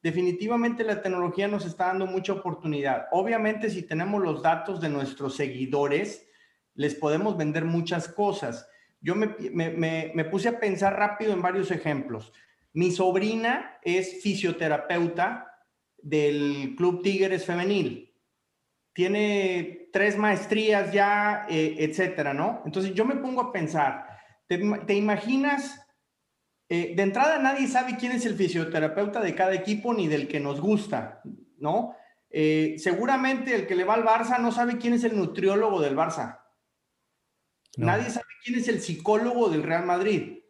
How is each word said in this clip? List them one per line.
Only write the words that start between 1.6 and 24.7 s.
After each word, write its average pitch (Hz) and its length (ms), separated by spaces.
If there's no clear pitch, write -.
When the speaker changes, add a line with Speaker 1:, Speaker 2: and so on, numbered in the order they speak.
Speaker 1:
está 180 220
dando 190 180
mucha 190 280
oportunidad. 147 800
Obviamente, 214 600
si 180 120
tenemos 190 380
los 156 220
datos 165 380
de 160 80
nuestros 139 460
seguidores, 139 920
les 147 200
podemos 170 420
vender 156 280
muchas 170 420
cosas. 190 600
Yo 170 160
me, 214 200
me, 165 200
me, 160 420
me 160 120
puse 190 240
a - 100
pensar 196 380
rápido 208 360
en 180 80
varios 185 300
ejemplos. 135 600
Mi 175 180
sobrina 214 920
es 180 400
fisioterapeuta 170 1200
del 143 760
Club 175 260
Tigres 190 420
Femenil. 175 680
Tiene 190 1000
tres 202 240
maestrías 208 760
ya, 202 580
eh, 156 300
etcétera, 156 540
¿no? 190 320
Entonces, 190 280
yo 220 120
me 277 120
pongo 254 240
a 233 100
pensar, 156 540
¿te, 175 100